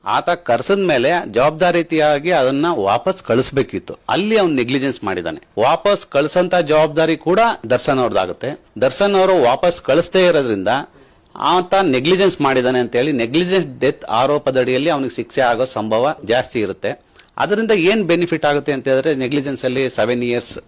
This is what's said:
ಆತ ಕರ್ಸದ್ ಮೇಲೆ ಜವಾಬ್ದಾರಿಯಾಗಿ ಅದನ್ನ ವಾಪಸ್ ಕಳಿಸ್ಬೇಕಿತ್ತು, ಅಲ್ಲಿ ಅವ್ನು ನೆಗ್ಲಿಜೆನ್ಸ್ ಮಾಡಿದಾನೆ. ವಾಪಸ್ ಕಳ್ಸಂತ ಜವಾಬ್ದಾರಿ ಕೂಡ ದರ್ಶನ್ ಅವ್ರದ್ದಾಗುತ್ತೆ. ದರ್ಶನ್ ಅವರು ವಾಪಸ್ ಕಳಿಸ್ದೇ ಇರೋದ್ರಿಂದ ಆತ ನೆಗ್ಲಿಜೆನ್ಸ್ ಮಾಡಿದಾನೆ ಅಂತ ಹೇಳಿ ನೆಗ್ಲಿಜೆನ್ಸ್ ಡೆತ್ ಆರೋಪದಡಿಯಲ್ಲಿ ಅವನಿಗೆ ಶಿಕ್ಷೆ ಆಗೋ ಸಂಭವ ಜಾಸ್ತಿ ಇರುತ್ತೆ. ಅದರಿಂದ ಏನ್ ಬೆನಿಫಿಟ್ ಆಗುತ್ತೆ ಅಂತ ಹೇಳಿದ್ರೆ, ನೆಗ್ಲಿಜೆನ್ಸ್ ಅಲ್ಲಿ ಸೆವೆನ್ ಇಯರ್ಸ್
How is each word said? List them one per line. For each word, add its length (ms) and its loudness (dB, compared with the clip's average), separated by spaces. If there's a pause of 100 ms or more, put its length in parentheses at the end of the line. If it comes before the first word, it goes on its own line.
ಆತ 240 -2
ಕರ್ಸದ್ 580 0
ಮೇಲೆ 440 0
ಜವಾಬ್ದಾರಿಯಾಗಿ 1000 0
ಅದನ್ನ 380 2
ವಾಪಸ್ 540 -2
ಕಳಿಸ್ಬೇಕಿತ್ತು, 720 -2 (140)
ಅಲ್ಲಿ 280 0
ಅವ್ನು 180 2
ನೆಗ್ಲಿಜೆನ್ಸ್ 480 -2
ಮಾಡಿದಾನೆ. 380 -6 (180)
ವಾಪಸ್ 480 0
ಕಳ್ಸಂತ 480 0
ಜವಾಬ್ದಾರಿ 640 2
ಕೂಡ 220 0 (300)
ದರ್ಶನ್ 300 0
ಅವ್ರದ್ದಾಗುತ್ತೆ. 600 -2 (220)
ದರ್ಶನ್ 340 2
ಅವರು 280 4
ವಾಪಸ್ 380 2
ಕಳಿಸ್ದೇ 460 2
ಇರೋದ್ರಿಂದ 400 0 (680)
ಆತ 380 0
ನೆಗ್ಲಿಜೆನ್ಸ್ 680 2
ಮಾಡಿದಾನೆ 380 2
ಅಂತ 160 -4
ಹೇಳಿ 160 0
ನೆಗ್ಲಿಜೆನ್ಸ್ 680 -2
ಡೆತ್ 260 -2
ಆರೋಪದಡಿಯಲ್ಲಿ 840 0
ಅವನಿಗೆ 260 -4
ಶಿಕ್ಷೆ 260 -4
ಆಗೋ 240 2
ಸಂಭವ 500 -2 (100)
ಜಾಸ್ತಿ 360 -2
ಇರುತ್ತೆ. 400 -6 (360)
ಅದರಿಂದ 340 -2
ಏನ್ 320 2
ಬೆನಿಫಿಟ್ 420 0
ಆಗುತ್ತೆ 280 0
ಅಂತ 140 -6
ಹೇಳಿದ್ರೆ, 280 0
ನೆಗ್ಲಿಜೆನ್ಸ್ 500 -4
ಅಲ್ಲಿ 240 -2
ಸೆವೆನ್ 340 -2
ಇಯರ್ಸ್ 440 -4